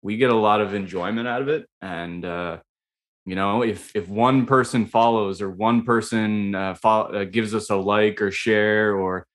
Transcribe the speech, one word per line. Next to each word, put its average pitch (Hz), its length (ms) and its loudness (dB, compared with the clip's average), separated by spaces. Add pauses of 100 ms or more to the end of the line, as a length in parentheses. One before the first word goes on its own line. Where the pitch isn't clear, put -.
we 104 140 -6
get 123 140 4
a 117 40 4
lot 107 260 4
of 101 140 -2
enjoyment 98 520 -4
out 123 160 -4
of 135 60 -4
it." 151 180 -2 (160)
And, 87 420 -8
uh, 87 340 -6 (680)
you 92 80 -6
know, 101 280 0
if, 104 340 -4
if 90 120 -6
one 120 380 2
person 127 400 2
follows 107 560 2
or 98 80 -4
one 110 320 2
person, 107 720 0
uh, 95 200 -4
fo-, 110 380 2
uh, 101 120 -2
gives 104 300 -2
us 104 160 -4
a 104 60 2
like 104 460 2
or 98 80 0
share 107 640 2
or 92 400 -4